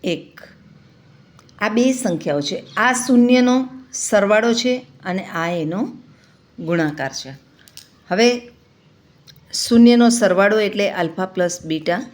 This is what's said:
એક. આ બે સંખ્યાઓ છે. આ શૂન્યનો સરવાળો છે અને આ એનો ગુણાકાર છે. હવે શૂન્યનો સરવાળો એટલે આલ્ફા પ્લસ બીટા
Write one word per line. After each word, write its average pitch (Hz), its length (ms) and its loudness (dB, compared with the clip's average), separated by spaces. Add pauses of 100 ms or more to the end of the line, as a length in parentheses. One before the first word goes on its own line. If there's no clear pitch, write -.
(140)
એક. - 140 -10 (1400)
આ 214 120 -2
બે 240 100 2 (160)
સંખ્યાઓ 156 480 -4
છે. 190 80 -8 (260)
આ 247 100 2 (100)
શૂન્યનો 247 520 4 (520)
સરવાળો 214 440 2 (100)
છે 247 120 0 (360)
અને 185 140 -4 (180)
આ 165 60 -4 (160)
એનો 170 180 -4 (880)
ગુણાકાર 156 540 -4
છે. 135 100 -16 (800)
હવે 220 200 4 (1300)
શૂન્યનો 233 560 6
સરવાળો 202 480 2
એટલે 202 240 -2
આલ્ફા 180 420 -6
પ્લસ 175 220 -2 (160)
બીટા 170 300 -4 (120)